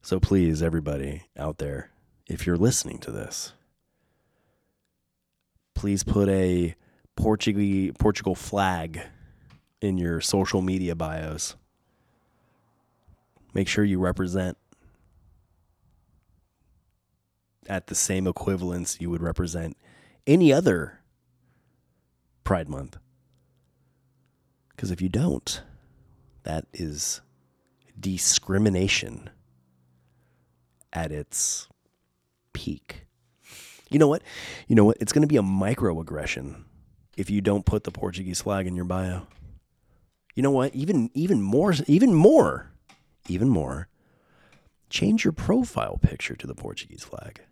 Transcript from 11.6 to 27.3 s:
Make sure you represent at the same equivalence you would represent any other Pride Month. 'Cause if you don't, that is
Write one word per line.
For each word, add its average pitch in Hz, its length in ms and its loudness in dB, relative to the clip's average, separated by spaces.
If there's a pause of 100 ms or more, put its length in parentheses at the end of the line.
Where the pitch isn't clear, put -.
Make 98 160 -2
sure 104 160 2
you 98 140 2
represent 92 580 -2 (3000)
at 95 220 -6
the 95 60 -10
same 95 320 -2
equivalence 90 760 -4
you 87 100 -6
would 82 120 -4
represent 82 540 -6 (500)
any 156 260 8
other 107 480 2 (1400)
Pride 82 260 0
Month. 69 280 -10 (1800)
'Cause 95 140 -6
if 87 120 -4
you 92 80 -2
don't, 104 520 -2 (840)
that 78 280 -6
is 76 480 -8 (760)